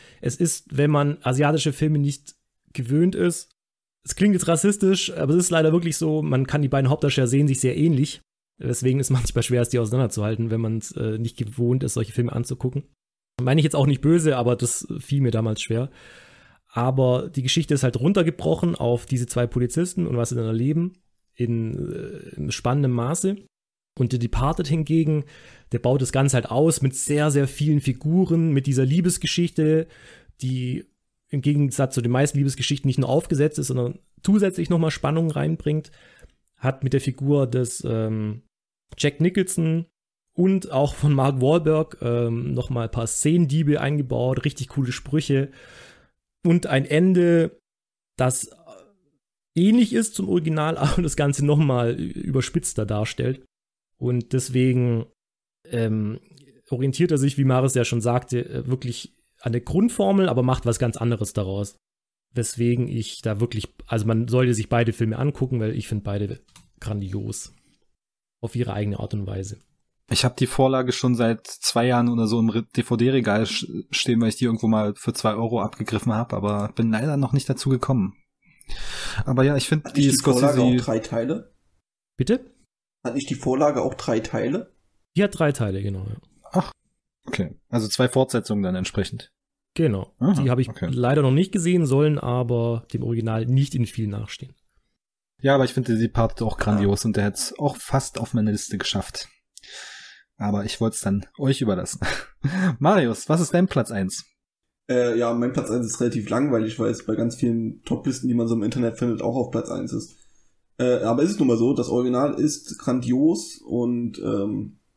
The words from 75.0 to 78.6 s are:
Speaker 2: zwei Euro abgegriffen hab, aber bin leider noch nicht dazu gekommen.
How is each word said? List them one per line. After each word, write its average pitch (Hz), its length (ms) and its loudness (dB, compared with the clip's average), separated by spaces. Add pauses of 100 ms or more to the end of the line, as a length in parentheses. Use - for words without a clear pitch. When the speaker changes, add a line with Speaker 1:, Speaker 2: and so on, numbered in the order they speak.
Speaker 2:
zwei 107 220 0
Euro 113 260 -2
abgegriffen 110 540 -2
hab, 113 180 -2
aber 101 420 -2
bin 113 160 0
leider 135 280 0
noch 135 160 0
nicht 139 160 0
dazu 131 180 -2
gekommen. 123 460 0 (1120)